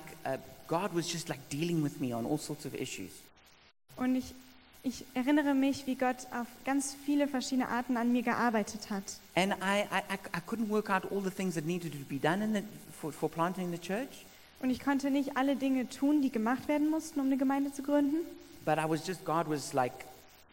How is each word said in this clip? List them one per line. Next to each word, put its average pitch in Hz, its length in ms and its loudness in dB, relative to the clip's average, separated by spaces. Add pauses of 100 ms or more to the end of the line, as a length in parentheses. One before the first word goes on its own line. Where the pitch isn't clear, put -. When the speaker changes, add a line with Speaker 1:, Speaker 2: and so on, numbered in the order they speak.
(260)
Speaker 1:
uh, 135 120 -2 (300)
God 180 260 0
was 170 180 0
just, 165 180 -6
like, 135 100 -6 (100)
dealing 160 340 0
with 143 160 -2
me 127 160 -2
on 117 100 -2
all 147 120 0
sorts - 280 -8
of 123 100 -10
issues. 101 360 -8 (880)
Speaker 2:
Und 254 180 2
ich, 254 200 -4 (480)
ich - 200 -4 (120)
erinnere 285 400 4
mich, 269 320 2
wie 262 80 0
Gott 254 360 0
auf 240 140 -6 (200)
ganz 277 300 0 (100)
viele 285 220 4
verschiedene 262 420 0
Arten 247 280 0
an 240 140 4
mir 247 100 4
gearbeitet 226 720 2
hat. 196 120 -2 (320)
Speaker 1:
And 196 180 4
I, 196 280 2 (100)
I, 190 220 0
I, 196 40 -4 (200)
I 165 100 -4
couldn't 214 220 -2
work 208 220 0
out 190 200 0
all 196 120 0
the 190 80 -2
things 185 240 -2
that 156 100 -2
needed 165 280 -2
to 143 40 -8 (100)
be 139 120 -4
done 170 240 2
in 214 100 0
the, 202 80 0 (400)
for, 151 100 -6
for 156 180 -2
planting 175 420 0
the 170 80 -6
church. 226 460 -6 (360)
Speaker 2:
Und 262 80 0
ich 247 120 0
konnte 277 280 2
nicht 277 280 0
alle 277 180 4
Dinge 262 340 0
tun, 294 320 4
die 262 80 4
gemacht 226 380 0
werden 294 240 4
mussten, 311 280 -2
um 269 80 2
eine 269 100 4
Gemeinde 277 360 2
zu - 80 -8
gründen. 285 360 4 (480)
Speaker 1:
But 151 120 4
I 156 100 2
was 156 200 0
just, 180 180 -6
God 156 240 2
was, 143 240 -2
like, 127 200 2 (600)